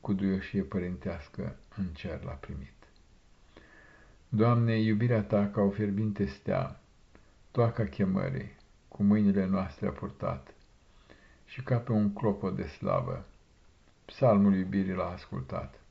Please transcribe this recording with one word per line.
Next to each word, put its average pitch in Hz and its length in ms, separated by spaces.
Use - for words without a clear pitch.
cu - 120
duioșie 95 500
părintească, 90 920
în 98 80
cer 80 380
l-a - 100
primit. 71 400
Doamne, 117 520
iubirea 110 420
Ta 101 320
ca 110 60
o 101 100
fierbinte 104 560
stea, - 540
toaca 117 340
chemării, 92 760
cu - 140
mâinile 101 440
noastre 95 400
a - 40
purtat, - 640
și - 180
ca 127 140
pe 117 160
un 104 200
clopot 98 440
de 95 100
slavă, 87 580
psalmul 101 500
iubirii 95 400
l-a 90 160
ascultat. - 680